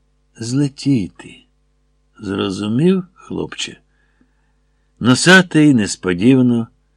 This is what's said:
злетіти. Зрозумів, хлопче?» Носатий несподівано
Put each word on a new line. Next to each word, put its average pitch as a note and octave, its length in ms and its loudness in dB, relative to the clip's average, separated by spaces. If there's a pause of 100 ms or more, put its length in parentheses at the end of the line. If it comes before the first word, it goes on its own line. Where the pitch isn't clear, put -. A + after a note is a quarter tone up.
(380)
злетіти. C3 1000 -4 (840)
Зрозумів, G#2+ 840 -2 (100)
хлопче?» - 640 -12 (1200)
Носатий D3+ 760 4
несподівано A#2 920 0 (280)